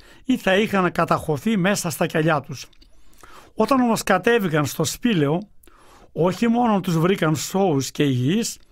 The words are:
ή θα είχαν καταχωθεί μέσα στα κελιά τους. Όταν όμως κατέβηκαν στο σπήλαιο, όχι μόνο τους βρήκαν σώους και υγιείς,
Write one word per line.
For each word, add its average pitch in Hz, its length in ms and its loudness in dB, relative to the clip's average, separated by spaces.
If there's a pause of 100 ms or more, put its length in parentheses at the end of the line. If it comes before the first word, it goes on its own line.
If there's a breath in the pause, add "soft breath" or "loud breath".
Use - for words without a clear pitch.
(240 loud breath)
ή 254 120 0
θα 190 200 0
είχαν 196 360 0
καταχωθεί 165 640 -2
μέσα 180 340 0
στα 170 160 -2
κελιά 156 340 0
τους. 127 260 -14 (920 loud breath)
Όταν 254 220 2
όμως 233 220 2
κατέβηκαν 185 600 2
στο 151 200 -4
σπήλαιο, 160 560 0 (720 soft breath)
όχι 180 360 0
μόνο 226 320 2
τους 165 180 -2
βρήκαν 165 380 2
σώους 156 540 -2
και - 120 -4
υγιείς, 143 560 0 (140)